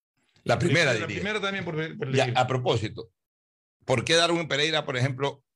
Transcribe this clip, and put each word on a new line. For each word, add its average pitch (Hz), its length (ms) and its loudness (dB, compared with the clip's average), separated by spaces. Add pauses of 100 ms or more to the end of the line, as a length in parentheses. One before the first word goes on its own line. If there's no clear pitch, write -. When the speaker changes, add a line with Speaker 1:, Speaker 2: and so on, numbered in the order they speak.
(440)
Speaker 1:
La 120 140 2
primera, 156 360 2
Speaker 2:
La 110 60 -2
Speaker 1:
diría. 101 60 -4 (100)
Speaker 2:
primera 208 240 -4
también 196 260 -4
por, 165 80 -6 (240)
por 135 160 -6
Speaker 1:
Ya, 131 100 4
Speaker 2:
elegir. 123 140 -2
Speaker 1:
a 123 80 4
propósito, 120 640 -2 (720)
¿por 127 220 2
qué 160 80 2
Darwin 170 340 2
Pereira, 147 380 0
por 139 100 -4
ejemplo, 131 480 -2 (100)